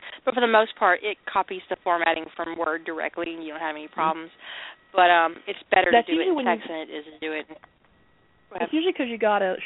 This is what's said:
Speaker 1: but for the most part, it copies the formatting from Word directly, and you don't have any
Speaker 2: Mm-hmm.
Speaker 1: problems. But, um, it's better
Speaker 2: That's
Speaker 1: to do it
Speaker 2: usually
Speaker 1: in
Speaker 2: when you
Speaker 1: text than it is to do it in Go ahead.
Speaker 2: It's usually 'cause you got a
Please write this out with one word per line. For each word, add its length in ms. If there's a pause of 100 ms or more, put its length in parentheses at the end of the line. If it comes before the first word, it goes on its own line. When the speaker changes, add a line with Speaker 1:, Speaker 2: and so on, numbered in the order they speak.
(260)
Speaker 1:
but 80
for 80
the 100
most 260
part, 260
it 140 (140)
copies 380
the 140
formatting 420 (100)
from 220
Word 280
directly, 500
and 80
you 80
don't 120
have 120
any 100
Speaker 2:
Mm-hmm. 80
Speaker 1:
problems. 380 (600)
But, 180
um, 240 (120)
it's 120 (120)
better 200
Speaker 2:
That's 160
Speaker 1:
to 80
do 40
it 80
Speaker 2:
usually 40
Speaker 1:
in 40
Speaker 2:
when 120
you 120
Speaker 1:
text 80
than 160
it 80
is 140
to 140
do 120
it 160
in 80
Go 1040
ahead. 80
Speaker 2:
It's 60
usually 180
'cause 160
you 100
got 240
a 140 (100)